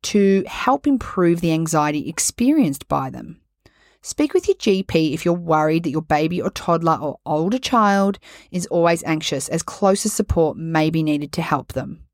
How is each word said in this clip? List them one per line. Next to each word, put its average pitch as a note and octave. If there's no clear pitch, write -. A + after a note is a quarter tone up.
to G3
help -
improve F3
the E3+
anxiety D#3
experienced B3
by C3+
them. -
Speak -
with F#4
your F#4+
G G3
P D#3
if D#3+
you're F3
worried E3
that E3
your D#3
baby D#3+
or G3
toddler E3
or C#3+
older E3+
child G3+
is F3+
always E3+
anxious, D#3+
as E3
closer G3
support E3
may D#3+
be D#3+
needed D3
to E3+
help C#3
them. -